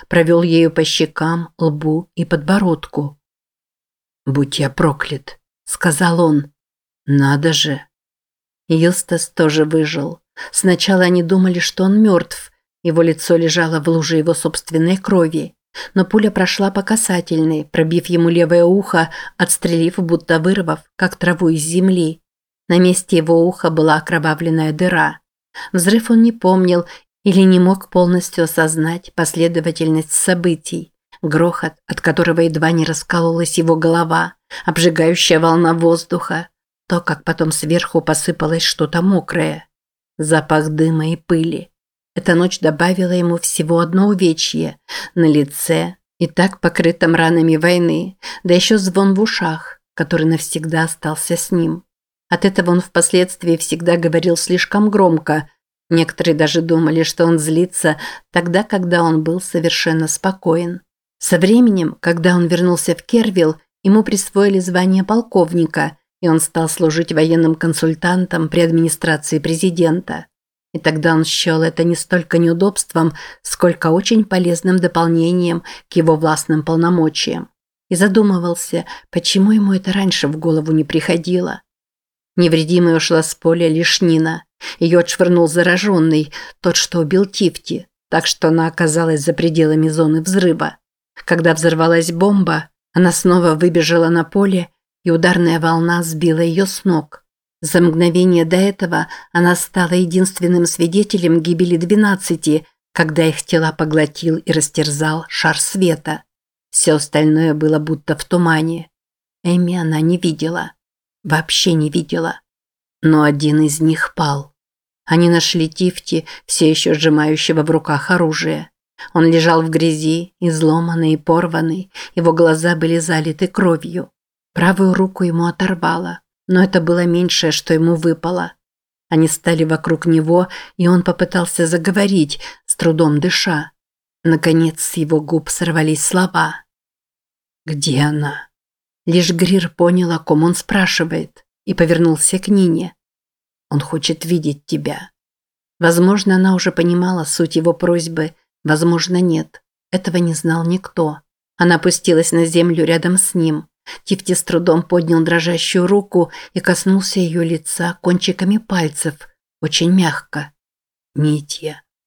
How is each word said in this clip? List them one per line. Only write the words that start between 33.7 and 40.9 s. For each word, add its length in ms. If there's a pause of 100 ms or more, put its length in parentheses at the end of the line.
голова, 600 (300)
обжигающая 760
волна 340
воздуха, 760 (380)
то, 140
как 220
потом 280
сверху 500
посыпалось 640
что-то 380
мокрое. 680 (500)
Запах 520
дыма 420